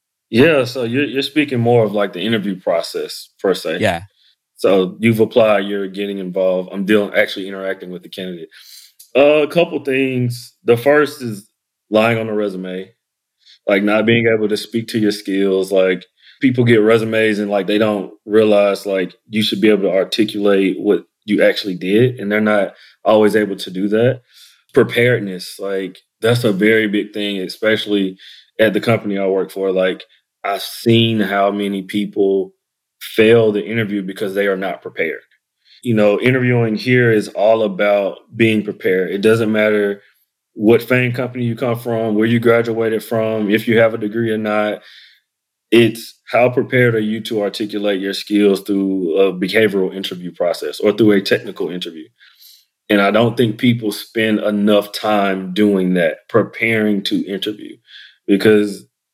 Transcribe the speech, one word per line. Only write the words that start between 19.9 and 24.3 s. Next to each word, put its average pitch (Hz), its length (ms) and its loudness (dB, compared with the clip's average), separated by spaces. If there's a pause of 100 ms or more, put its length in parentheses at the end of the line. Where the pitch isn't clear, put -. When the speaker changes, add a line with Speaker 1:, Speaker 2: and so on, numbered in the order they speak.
Speaker 1:
articulate 98 880 0
what 101 260 0 (200)
you 104 160 0
actually 98 340 0
did, 107 440 0
and 101 120 -6
they're 107 80 0
not 107 360 0 (280)
always 107 320 4
able 101 200 0
to 92 160 -12
do 92 160 -4
that. 117 340 0 (520)